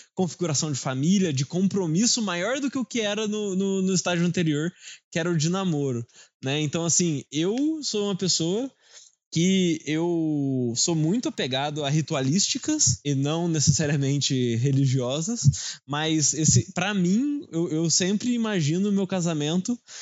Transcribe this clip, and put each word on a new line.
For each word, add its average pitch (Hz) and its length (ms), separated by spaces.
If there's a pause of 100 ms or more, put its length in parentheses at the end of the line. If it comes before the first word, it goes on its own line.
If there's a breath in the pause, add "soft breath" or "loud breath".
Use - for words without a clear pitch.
(140 loud breath)
configuração 170 560
de 135 80
família, 160 540
de 135 140
compromisso 190 760
maior 202 400
do 269 100
que - 60
o 262 80
que - 160
era 208 260
no, 208 300
no, 190 260
no 190 120
estágio 175 320
anterior, 160 440 (400 loud breath)
que - 80
era 175 120
o 170 60
de 156 120
namoro, 147 560 (400 loud breath)
né? 139 160
Então, 160 240
assim, 165 480
eu 170 240 (260)
sou 208 240
uma 202 100
pessoa 190 540 (640 loud breath)
que 180 520
eu 151 920
sou 170 180
muito 170 340
apegado 147 560
a 135 60
ritualísticas 156 1160
e 143 120
não 156 320
necessariamente 143 1080
religiosas, 139 1300
mas 156 480
esse, 156 380
pra 190 220
mim, 226 460 (100)
eu, 165 180
eu 160 220
sempre 202 420
imagino 202 580
o - 20
meu 196 160
casamento 175 680 (260 loud breath)